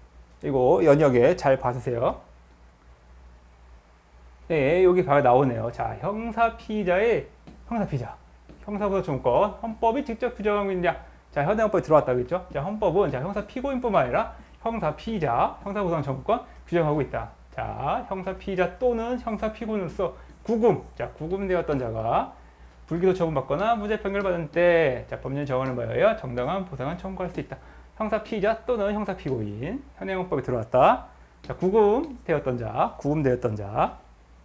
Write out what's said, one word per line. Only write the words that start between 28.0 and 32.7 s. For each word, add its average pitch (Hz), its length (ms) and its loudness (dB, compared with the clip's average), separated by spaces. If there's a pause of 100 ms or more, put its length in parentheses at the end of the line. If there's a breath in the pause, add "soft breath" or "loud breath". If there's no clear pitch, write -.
피의자 220 440 -2
또는 208 260 0
형사 202 240 -4
피고인, 123 680 -6 (140)
현행 190 220 -6
헌법에 170 240 -2
들어왔다. 131 640 2 (360 loud breath)
자, 131 140 -10
구금되었던 202 1000 2
자, 117 400 -2